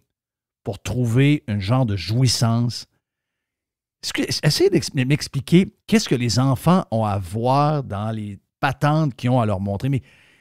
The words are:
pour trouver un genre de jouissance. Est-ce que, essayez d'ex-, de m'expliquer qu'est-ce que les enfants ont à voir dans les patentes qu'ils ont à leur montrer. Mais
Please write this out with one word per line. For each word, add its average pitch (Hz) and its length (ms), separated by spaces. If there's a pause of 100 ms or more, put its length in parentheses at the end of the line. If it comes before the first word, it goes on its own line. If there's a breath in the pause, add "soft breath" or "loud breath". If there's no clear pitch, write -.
(640)
pour 98 160
trouver 123 680
un 104 120
genre 117 280
de 101 80
jouissance. 113 920 (1160)
Est-ce - 100
que, - 80 (240)
essayez 339 240
d'ex-, 339 240
de 135 100
m'expliquer 147 680 (140)
qu'est-ce - 200
que - 60
les 120 240
enfants 139 540
ont 113 120
à 104 140
voir 127 680
dans 101 280
les 104 280 (200)
patentes 147 560
qu'ils 123 160
ont 127 100
à 110 60
leur 101 120
montrer. 98 300
Mais 139 140 (380 soft breath)